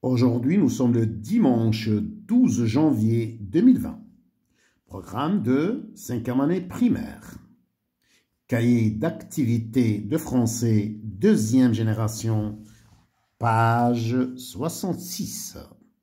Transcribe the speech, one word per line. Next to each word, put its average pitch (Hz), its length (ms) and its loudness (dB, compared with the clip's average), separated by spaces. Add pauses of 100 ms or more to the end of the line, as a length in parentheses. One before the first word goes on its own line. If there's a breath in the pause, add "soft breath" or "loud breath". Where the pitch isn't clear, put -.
Aujourd'hui, 123 560 2
nous 170 140 4
sommes 120 240 2
le 113 100 2
dimanche 113 800 0
douze 117 760 0
janvier 113 760 2
deux 107 220 0
mille 254 160 8
vingt. - 260 -8 (840)
Programme 127 560 -4
de 147 500 0
cinquième 123 480 -6
année 175 200 0
primaire. - 760 -4 (1080)
Cahier 117 420 2
d'activité 113 1080 -2
de 110 180 -4
français, 113 840 0
deuxième 113 720 2
génération, 107 840 -2 (800 soft breath)
page 117 800 2 (180)
soixante-six. - 1200 -8 (440)